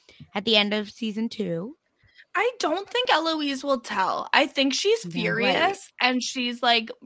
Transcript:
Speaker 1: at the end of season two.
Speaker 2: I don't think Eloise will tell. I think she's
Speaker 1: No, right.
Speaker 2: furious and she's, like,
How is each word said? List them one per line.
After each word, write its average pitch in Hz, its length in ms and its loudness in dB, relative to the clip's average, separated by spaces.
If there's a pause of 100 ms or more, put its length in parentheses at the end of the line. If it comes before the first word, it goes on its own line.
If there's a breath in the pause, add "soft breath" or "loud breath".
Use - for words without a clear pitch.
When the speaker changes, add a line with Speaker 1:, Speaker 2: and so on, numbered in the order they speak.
(340 loud breath)
Speaker 1:
at 202 120 -4
the 226 100 4
end 208 180 2
of 214 160 -4
season 220 400 -4
two. 185 460 -6 (580 soft breath)
Speaker 2:
I 440 260 0
don't 359 280 2
think 494 220 2
Eloise 311 540 2
will 277 160 2
tell. 190 520 0
I 294 140 2
think 277 260 0
she's 440 320 0
Speaker 1:
No, - 280 -4
right. 302 420 0
Speaker 2:
furious - 160 -8 (100)
and 254 220 2
she's, 240 400 -6
like, 233 280 2 (160)